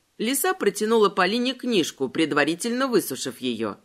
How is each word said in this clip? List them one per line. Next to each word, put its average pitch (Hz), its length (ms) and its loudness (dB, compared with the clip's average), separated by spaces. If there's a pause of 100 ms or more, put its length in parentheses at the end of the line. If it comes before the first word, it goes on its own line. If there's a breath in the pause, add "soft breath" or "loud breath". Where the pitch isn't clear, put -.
(180)
Лиса 220 340 -2
протянула 214 560 2
Полине 240 460 0
книжку, 202 540 -2
предварительно 160 760 0
высушив 143 540 -2
её. 113 440 -4